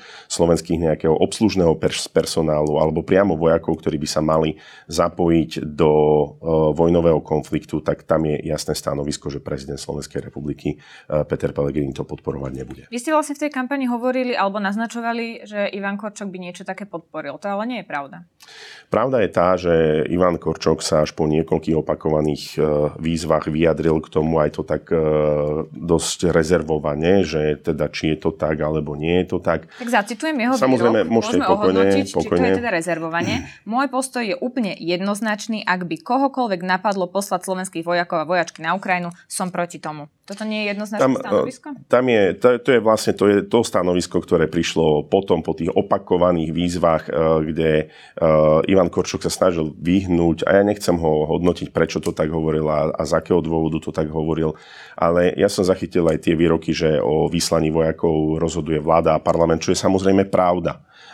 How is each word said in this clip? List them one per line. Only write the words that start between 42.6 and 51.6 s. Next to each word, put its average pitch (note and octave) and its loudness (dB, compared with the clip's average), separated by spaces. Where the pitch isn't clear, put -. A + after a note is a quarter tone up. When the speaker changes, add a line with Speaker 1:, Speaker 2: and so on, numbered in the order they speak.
Speaker 1:
to - 0
je A#2+ 6
vlastne, A2 2
to G2 2
je G2+ 6
to G2+ 2
stanovisko, F2+ 0
ktoré D#2+ 2
prišlo D#2+ 0
potom F#2+ 0
po - -4
tých E2 -4
opakovaných F2+ 2
výzvach, E2+ 0
e, - -8
kde, D#2+ 0
e, - -6
Ivan F#2 4
Korčok F2 -4
sa E2+ -2
snažil E2 0
vyhnúť, E2+ 0
a F#2 2
ja G2+ 6
nechcem G2+ 0
ho D#2 0
hodnotiť, E2 -2